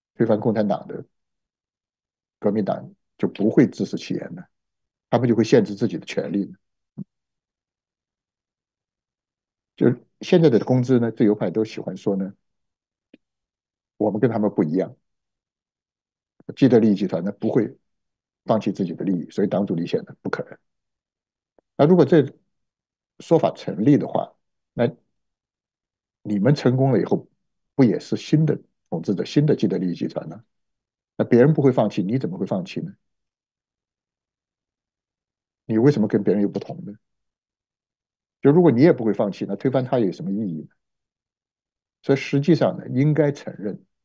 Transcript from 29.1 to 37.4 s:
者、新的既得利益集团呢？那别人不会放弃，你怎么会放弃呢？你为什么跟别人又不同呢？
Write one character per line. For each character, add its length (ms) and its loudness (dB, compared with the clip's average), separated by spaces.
者、 100 -6
新 200 0
的 100 2
既 120 0
得 120 -2
利 120 -4
益 40 -6
集 120 -6
团 220 -10
呢？ 140 -18
那 80 -2
别 140 4
人 140 6
不 80 0
会 100 4
放 180 0
弃， 140 -4
你 160 -2
怎 100 -6
么 80 -10
会 80 -6
放 180 -6
弃 160 -12
呢？ 140 -10
你 120 -2
为 140 4
什 100 0
么 60 2
跟 140 0
别 120 0
人 100 0
又 60 0
不 100 -8
同 260 -12
呢？ 80 -14